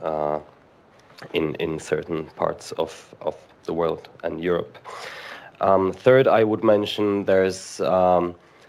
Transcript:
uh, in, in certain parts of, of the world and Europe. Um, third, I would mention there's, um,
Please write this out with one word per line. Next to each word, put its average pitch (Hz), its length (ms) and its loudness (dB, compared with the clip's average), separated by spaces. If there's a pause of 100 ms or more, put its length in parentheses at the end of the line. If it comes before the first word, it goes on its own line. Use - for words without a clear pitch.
uh, 76 360 -2 (960)
in, 80 220 -2
in 80 220 -6
certain 80 460 -6 (120)
parts - 420 -6
of, - 420 -8
of - 160 -6 (280)
the 82 100 -6
world 82 340 -4 (160)
and 80 180 -6
Europe. 85 360 -2 (840)
Um, 95 320 2
third, 127 340 6
I 110 180 6
would 107 200 -2
mention 104 640 2
there's, 95 560 0
um, 90 520 2 (340)